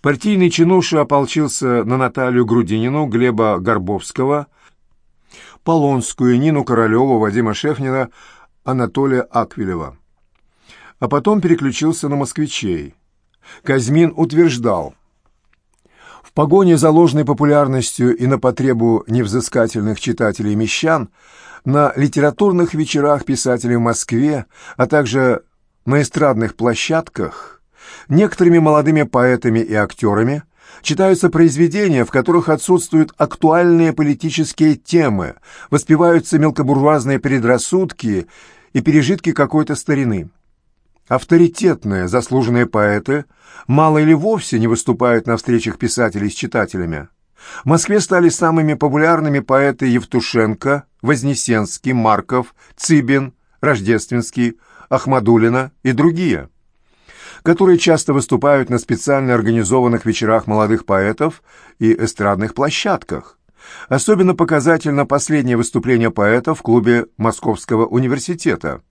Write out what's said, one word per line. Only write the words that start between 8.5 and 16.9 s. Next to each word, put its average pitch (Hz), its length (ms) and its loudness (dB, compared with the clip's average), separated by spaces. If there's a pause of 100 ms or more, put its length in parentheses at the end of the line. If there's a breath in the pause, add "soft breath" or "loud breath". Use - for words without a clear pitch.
Анатолия 127 560 -2
Аквилева. 92 760 -6 (1000 soft breath)
А 123 80 -4
потом 208 320 0
переключился 156 680 -2
на 143 60 -4
москвичей. 107 800 -6 (680 loud breath)
Казьмин 143 520 0
утверждал: 120 800 0 (1300 loud breath)
В - 100 -20
погоне 170 440 4
за 156 120 4
ложной 151 360 4